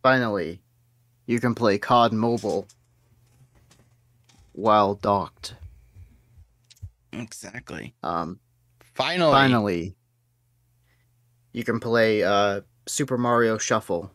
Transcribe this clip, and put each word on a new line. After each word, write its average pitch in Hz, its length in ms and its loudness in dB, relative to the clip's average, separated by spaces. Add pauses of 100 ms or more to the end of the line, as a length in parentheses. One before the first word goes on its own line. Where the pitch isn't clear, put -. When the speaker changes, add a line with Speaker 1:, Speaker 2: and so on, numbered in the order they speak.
Speaker 1:
Finally, 107 580 0 (640)
you 120 140 0
can 117 140 0
play 104 240 0
cod 117 340 4
Mobile 107 560 -2 (1800)
while 104 420 4
docked. 101 600 -4 (1600)
Speaker 2:
Exactly. 110 920 -14
Speaker 1:
Um, 85 380 -6 (540)
Speaker 2:
Finally. 160 380 0
Speaker 1:
finally, 104 640 2 (1600)
you 117 120 -8
can 113 160 -2
play, 113 420 2
uh, 101 380 2 (260)
Super 131 300 -4
Mario 120 420 2
Shuffle. 101 560 -4